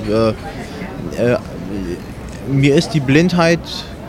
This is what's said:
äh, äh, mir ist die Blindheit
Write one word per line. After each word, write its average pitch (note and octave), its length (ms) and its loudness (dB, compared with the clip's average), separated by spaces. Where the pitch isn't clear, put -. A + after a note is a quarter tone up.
äh, A2 200 4
äh, - 40 2
mir C#3 260 6
ist - 180 2
die D#3 80 2
Blindheit E3+ 580 4